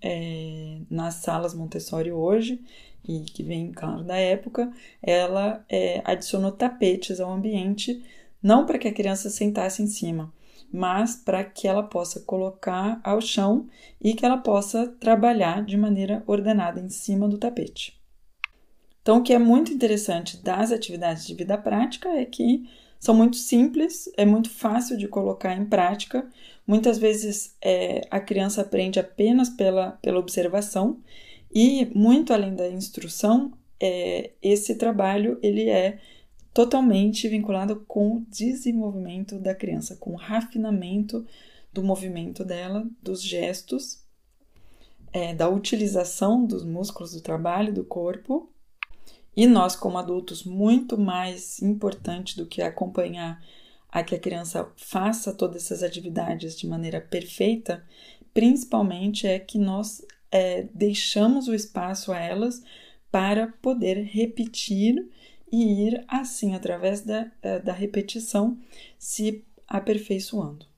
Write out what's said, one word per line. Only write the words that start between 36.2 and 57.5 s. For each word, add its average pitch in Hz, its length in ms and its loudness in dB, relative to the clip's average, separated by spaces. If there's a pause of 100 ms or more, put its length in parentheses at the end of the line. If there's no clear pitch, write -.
totalmente 233 760 4
vinculado 208 580 -2
com 208 300 0
o 226 120 -6
desenvolvimento 202 1120 -4
da 190 160 -2
criança, - 400 -6
com - 200 -10
o - 20 -10
refinamento 214 1080 -2 (480)
do 190 80 -6
movimento 185 640 -4
dela, 185 400 -6 (160)
dos 185 220 -8
gestos, 185 800 -6 (1080)
é, 170 200 -4
da 165 160 2
utilização 202 960 2
dos 185 200 -2
músculos 170 480 -8
do 165 80 -12
trabalho, 170 520 -2
do 190 120 -2
corpo. 190 640 -4 (840)
E 220 100 8
nós, 185 300 6
como 180 220 -4
adultos, 180 460 -6
muito 214 520 2
mais 185 640 -4
importante 196 760 -4
do 170 100 -8
que 175 160 -8
acompanhar 170 840 -6 (460)
a 170 120 -2
que 165 120 -8
a 165 40 -2
criança 170 580 -6
faça 208 560 -2
todas 175 320 -4
essas 180 180 -6
atividades 170 760 -6
de - 80 -8
maneira 165 340 -6
perfeita, 180 840 -2 (480)